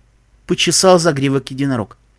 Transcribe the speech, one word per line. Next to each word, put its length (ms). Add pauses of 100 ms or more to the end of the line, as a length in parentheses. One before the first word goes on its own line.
(460)
почесал 520
загривок 520
единорог. 460 (220)